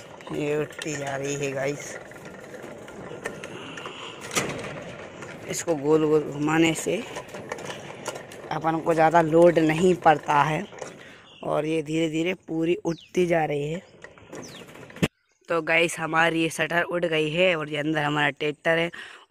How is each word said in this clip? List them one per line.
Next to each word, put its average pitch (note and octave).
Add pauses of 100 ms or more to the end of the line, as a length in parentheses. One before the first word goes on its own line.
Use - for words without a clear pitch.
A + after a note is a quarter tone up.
(340)
ये D3+
उठती D3
जा C#3
रही C#3
है C#3
गाइस। C#3 (3500)
इसको -
गोल D#3
गोल D3+
घुमाने D3+
से F3+ (1500)
अपन D#3
को E3
ज़्यादा D#3+
load E3
नहीं D#3+
पड़ता D3+
है D#3 (800)
और D#3
ये D#3+
धीरे D#3+
धीरे E3 (140)
पूरी E3 (100)
उठती E3+
जा E3+
रही D3
है। F3 (1700)
तो E3+
guys, E3
हमारी E3
ये E3
shutter D#3+
उड़ F3
गई D#3
है F3+
और D3+
ये D3
अंदर D3+
हमारा D3
tractor D3+
है E3+ (420)